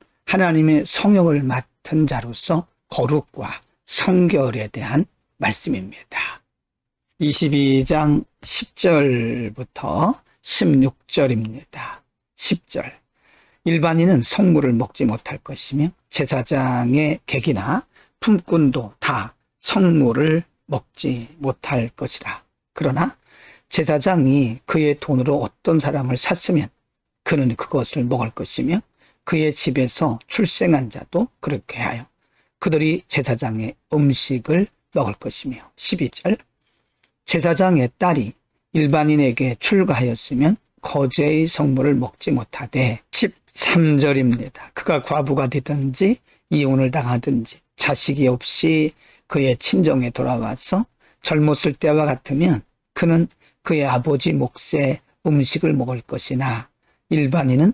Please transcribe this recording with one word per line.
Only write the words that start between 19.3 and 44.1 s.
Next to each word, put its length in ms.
성물을 840
먹지 600
못할 520
것이라. 520
그러나 440
제사장이 960
그의 320
돈으로 420
어떤 380
사람을 380
샀으면 520
그는 320
그것을 500
먹을 260
것이며 500
그의 320
집에서 720
출생한 640
자도 380
그렇게 420
하여 260
그들이 480
제사장의 680
음식을 760
먹을 220
것이며." 640
십이 340
절. 260
"제사장의 720
딸이 340
일반인에게 880
출가하였으면 960
거제의 640
성물을 480
먹지 380
못하되." 720
십삼 840
절입니다. 760